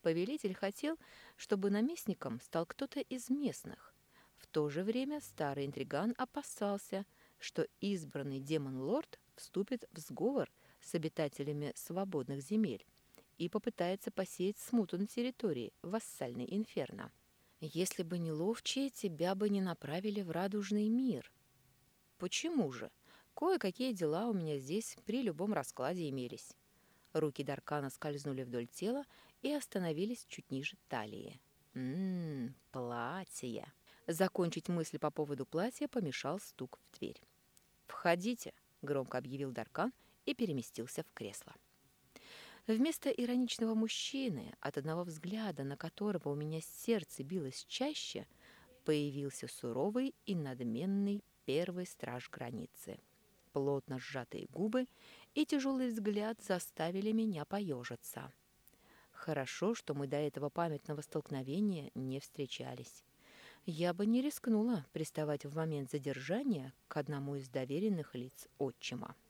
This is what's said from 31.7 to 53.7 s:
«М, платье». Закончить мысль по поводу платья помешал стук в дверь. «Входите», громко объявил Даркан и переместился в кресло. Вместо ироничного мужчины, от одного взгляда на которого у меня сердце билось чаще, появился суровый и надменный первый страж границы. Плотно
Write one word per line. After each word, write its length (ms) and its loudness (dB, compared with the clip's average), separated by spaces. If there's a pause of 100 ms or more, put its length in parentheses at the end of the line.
«М, 800 -2 (160)
платье». 1000 -4 (360)
Закончить 600 4
мысль 300 0
по 120 4
поводу 340 0
платья 420 0
помешал 520 0
стук 400 -10
в 180 -20
дверь. 240 -8 (640)
«Входите», 680 2 (280)
громко 360 0
объявил 340 -2
Даркан 420 -2 (320)
и 80 0
переместился 720 -2
в 100 -14
кресло. 400 -10 (1120)
Вместо 420 4
ироничного 640 2
мужчины, 840 0
от 180 -2
одного 260 0
взгляда 600 -4
на 140 -4
которого 520 -2
у 60 2
меня 260 -2
сердце 600 -2
билось 440 -4
чаще, 600 -4 (580)
появился 600 0
суровый 680 0 (100)
и 100 0
надменный 880 0 (220)
первый 400 2
страж 440 -8
границы. 720 -8 (580)
Плотно 400 2